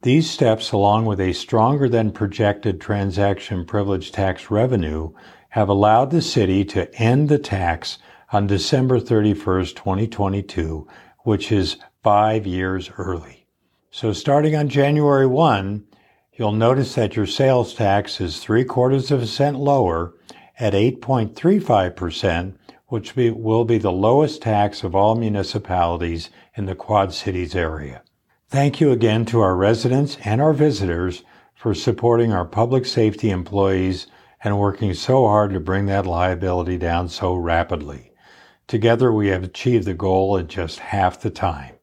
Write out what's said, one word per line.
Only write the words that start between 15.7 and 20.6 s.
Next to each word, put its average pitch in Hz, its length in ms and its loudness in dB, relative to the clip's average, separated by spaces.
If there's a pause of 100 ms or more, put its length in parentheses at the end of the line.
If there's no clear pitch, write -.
you'll 107 200 -2
notice 120 420 2
that 110 200 0
your 104 120 -2
sales 127 480 0
tax 101 440 0
is 85 200 -6
three 120 240 0
quarters 131 480 0
of 135 100 0
a 117 60 -4
cent 139 320 -2
lower 98 560 0 (420)
at 107 160 -2